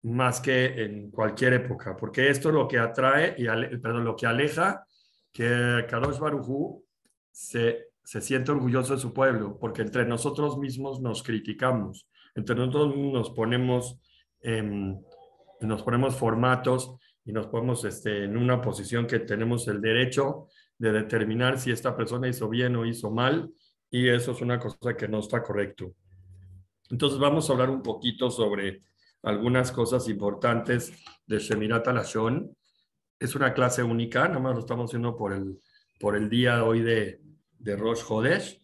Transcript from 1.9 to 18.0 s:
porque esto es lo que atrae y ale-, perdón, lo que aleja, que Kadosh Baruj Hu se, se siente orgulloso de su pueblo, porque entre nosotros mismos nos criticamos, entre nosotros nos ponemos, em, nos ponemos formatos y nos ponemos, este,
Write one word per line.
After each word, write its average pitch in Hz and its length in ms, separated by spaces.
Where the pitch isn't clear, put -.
porque 127 340
esto 139 200
es 156 60
lo 143 120
que 123 120
atrae 135 580
y 120 100
ale-, 117 300
perdón, 117 260
lo 113 120
que - 100
aleja, 147 600
que 120 560
Kadosh 127 300
Baruj 143 320
Hu 143 360
se, - 580
se - 160
siente 131 320
orgulloso 127 440
de 123 40
su 127 140
pueblo, 110 460
porque 113 240
entre 113 220
nosotros 123 520
mismos 135 440
nos 117 200
criticamos, 110 880
entre 110 220
nosotros 139 420
nos 135 320
ponemos, 123 720
em, 104 580
nos 110 220
ponemos 127 320
formatos 127 800
y 113 80
nos 107 140
ponemos, 117 400
este, 101 380